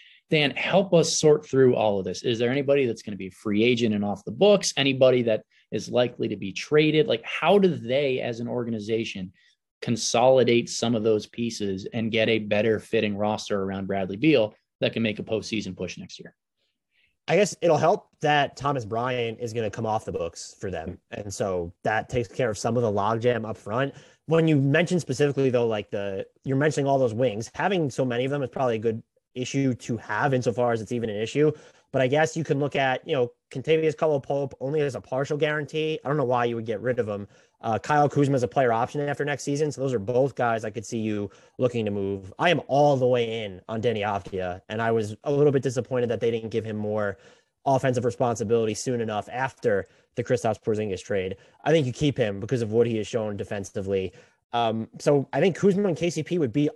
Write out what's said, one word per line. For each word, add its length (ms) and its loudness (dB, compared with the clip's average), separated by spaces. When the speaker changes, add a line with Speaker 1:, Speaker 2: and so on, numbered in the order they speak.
Speaker 1:
Dan, 220 2
help 420 0
us 240 4
sort 280 6
through 300 6
all 220 2
of 80 -4
this. 160 -6
Is 160 0
there 120 2
anybody 360 2
that's 160 -4
gonna 160 -10
be 80 -8
a 60 -12
free 300 0
agent 320 4
and 100 0
off 200 -4
the 80 -8
books? 440 4
Anybody 480 4
that 200 0
is 180 -6
likely 400 0
to 80 -4
be 160 -8
traded? 540 2
Like, 180 -2
how 340 2
do 100 6
they, 520 0
as 200 -4
an 80 -6
organization, 840 -4
consolidate 920 4
some 240 0
of 80 0
those 240 2
pieces 680 -6
and 180 -4
get 180 2
a 100 2
better 400 0
fitting 380 -2
roster 460 -2
around 240 -6
Bradley 300 -4
Beal 380 2
that 120 -2
can 100 -2
make 160 -2
a 40 -8
postseason 540 -4
push 220 -8
next 200 -18
year? 160 -20
Speaker 2:
I 80 2
guess 240 2
it'll 160 4
help 320 2
that 360 2
Thomas 280 -2
Bryant 540 -2
is 140 -8
gonna 180 -2
come 160 -6
off 180 -2
the 80 -8
books 460 -8
for 120 -8
them. 280 -8
And 220 -10
so 400 -4
that 240 0
takes 200 -4
care 200 -2
of 80 -4
some 200 -2
of 60 2
the 100 0
logjam 560 0
up 80 -8
front. 380 -4
When 220 2
you 80 4
mention 420 2
specifically, 520 0
though, 160 2
like, 240 -4
the, 360 -4
you're 120 -2
mentioning 300 0
all 120 2
those 160 2
wings, 400 -2
having 360 0
so 140 -2
many 200 -2
of 60 -2
them 120 -2
is 80 -6
probably 260 0
a 20 -4
good 240 -2
issue 380 0
to 240 -4
have 380 0
insofar 380 0
as 100 -2
it's 100 -8
even 160 -4
an 80 -6
issue. 340 2
But 120 0
I 40 4
guess 300 2
you 80 -4
can 140 0
look 180 -2
at, 300 0
you 80 -2
know, 180 0
Kentavious 460 0
Caldwell-Pope 640 0
only 200 -2
has 140 -2
a 60 -6
partial 360 -4
guarantee. 680 -2
I 40 -4
don't 80 0
know 80 0
why 200 2
you 120 -2
would 100 -6
get 140 -4
rid 180 -2
of 100 -2
him. 180 -6
Uh, 180 -2
Kyle 300 4
Kuzma 260 2
is 80 2
a 60 -2
player 240 2
option 280 0
after 240 -4
next 200 -4
season. 260 -2
So 120 -8
those 120 -2
are 40 0
both 360 0
guys 300 0
I 60 -6
could 140 -10
see 140 -6
you 320 -2
looking 260 0
to 60 -2
move. 480 -6
I 120 2
am 160 2
all 300 4
the 100 2
way 380 0
in 240 -10
on 120 -4
Deni 200 0
Avdija, 680 -4
and 140 -4
I 80 0
was 340 -2
a 80 -2
little 200 4
bit 100 2
disappointed 480 -2
that 100 -2
they 100 2
didn't 200 -4
give 140 -2
him 120 -6
more 420 -2
offensive 400 2
responsibility 680 0
soon 260 -4
enough 300 -4
after 560 -2
the 80 -4
Kristaps 360 0
Porzingis 420 -2
trade. 340 -4
I 80 0
think 160 4
you 60 -4
keep 260 0
him 220 -2
because 220 -2
of 100 -4
what 140 6
he 100 -2
has 100 -2
shown 300 -4
defensively. 760 -4
Um, 340 -2
so 340 2
I 80 0
think 160 2
Kuzma 320 2
and 80 0
K 140 -2
C 120 -6
P 160 -4
would 140 0
be 240 2